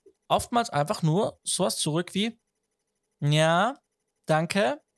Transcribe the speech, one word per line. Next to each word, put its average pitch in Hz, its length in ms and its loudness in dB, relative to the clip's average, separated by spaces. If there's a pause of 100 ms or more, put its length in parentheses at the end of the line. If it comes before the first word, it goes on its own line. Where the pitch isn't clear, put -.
(280)
oftmals 226 420 0
einfach 151 320 -2
nur 165 400 0
sowas - 360 -2
zurück 160 360 -2
wie, 220 240 -4 (840)
„Ja, 165 580 2 (480)
danke, 196 540 0 (180)